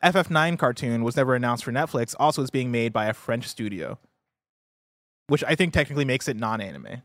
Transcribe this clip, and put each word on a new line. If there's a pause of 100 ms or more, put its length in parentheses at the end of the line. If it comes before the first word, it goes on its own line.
F
F
nine
cartoon
was
never
announced
for
Netflix.
Also,
it's
being
made
by
a
French
studio, (1300)
which
I
think
technically
makes
it
non-anime.
I
think